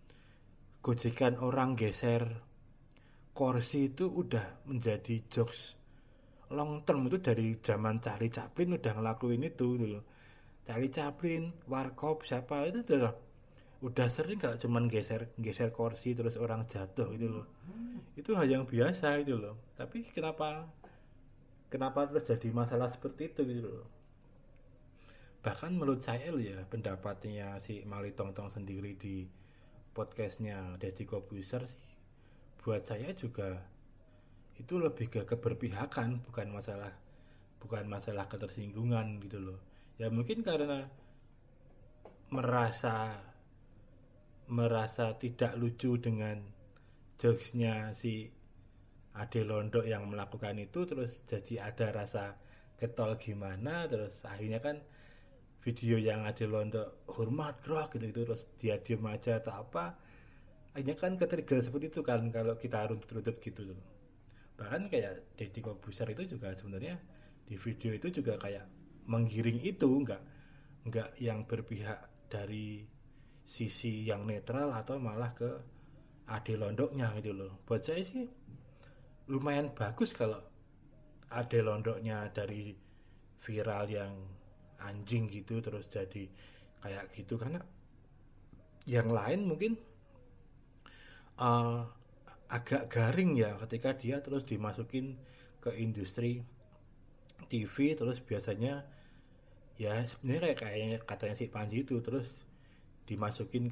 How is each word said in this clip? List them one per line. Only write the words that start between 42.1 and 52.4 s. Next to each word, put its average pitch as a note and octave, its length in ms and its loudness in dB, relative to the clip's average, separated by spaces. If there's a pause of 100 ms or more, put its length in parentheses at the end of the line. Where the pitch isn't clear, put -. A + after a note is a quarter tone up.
merasa, A#2 880 2 (1300)
merasa A#2 720 2
tidak A#2+ 400 0
lucu A#2+ 400 2
dengan G#2+ 400 0 (800)
jokesnya A2+ 720 4
si A2 400 -4 (840)
Ade A2 300 0
Londok G#2+ 400 2
yang G#2 240 -2
melakukan G#2 480 -4
itu, F3 320 -4
terus B2+ 400 -6
jadi G#2+ 420 -4
ada G#2+ 220 0
rasa G2+ 480 -4 (400)